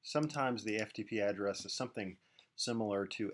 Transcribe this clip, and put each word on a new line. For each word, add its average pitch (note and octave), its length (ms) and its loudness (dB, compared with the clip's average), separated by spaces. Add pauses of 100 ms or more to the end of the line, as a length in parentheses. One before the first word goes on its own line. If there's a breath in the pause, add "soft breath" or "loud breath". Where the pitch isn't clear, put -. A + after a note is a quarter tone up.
Sometimes C#3+ 600 2
the G#2+ 160 0
F G#2+ 120 -2
T G#2+ 120 -6
P G#2+ 160 -2
address G2+ 440 2
is - 120 -6
something G2+ 420 -4 (380 soft breath)
similar G#2 500 2
to G2+ 280 -4